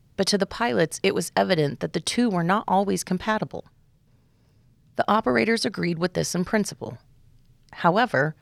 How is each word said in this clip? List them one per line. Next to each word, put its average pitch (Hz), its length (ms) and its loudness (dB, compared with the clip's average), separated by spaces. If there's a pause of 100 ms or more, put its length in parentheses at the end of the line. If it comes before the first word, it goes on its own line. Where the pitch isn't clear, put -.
(180)
but 190 80 0
to - 100 2
the 196 120 0
pilots 233 560 0
it 190 100 2
was - 220 -4
evident 180 460 2
that 160 120 -4
the 175 60 -2
two 240 280 0
were 180 160 0
not 190 240 2
always 190 360 0
compatible. 185 640 -4 (1300)
The - 120 0
operators 226 580 2
agreed 175 340 -4
with 180 160 -2
this 165 180 -2
in 180 100 -2
principle. - 540 -4 (760)
However, 165 720 2